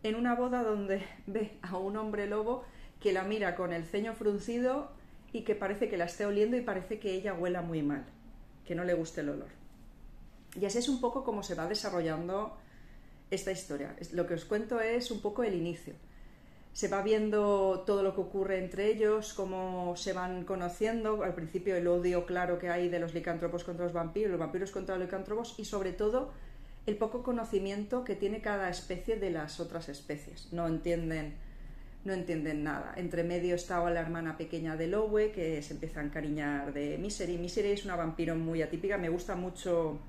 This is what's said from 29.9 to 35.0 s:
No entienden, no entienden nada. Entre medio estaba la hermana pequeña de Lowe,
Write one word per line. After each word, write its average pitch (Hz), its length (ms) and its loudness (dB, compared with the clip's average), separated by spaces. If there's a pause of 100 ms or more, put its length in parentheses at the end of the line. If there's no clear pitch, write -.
No 170 160 0
entienden, 160 680 0 (680)
no 196 100 -2
entienden 160 500 0
nada. 143 340 -4
Entre 170 260 0
medio 175 320 2
estaba 175 340 0
la 170 120 2
hermana 165 360 -2
pequeña 160 380 -4
de 165 120 0
Lowe, 214 440 4